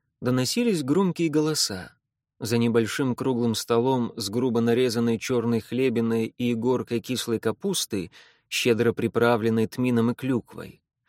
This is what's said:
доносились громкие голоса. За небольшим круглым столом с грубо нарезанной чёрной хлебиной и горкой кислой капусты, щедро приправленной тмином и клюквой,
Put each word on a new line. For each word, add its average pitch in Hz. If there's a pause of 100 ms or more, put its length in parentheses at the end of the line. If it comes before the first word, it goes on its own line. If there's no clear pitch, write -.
(200)
доносились 143
громкие 165
голоса. 147 (480)
За 120
небольшим 117
круглым 120
столом 120
с 101
грубо 117
нарезанной 117
чёрной 117
хлебиной 113
и 120
горкой 120
кислой 117
капусты, 110 (360)
щедро 117
приправленной 113
тмином 120
и -
клюквой, - (280)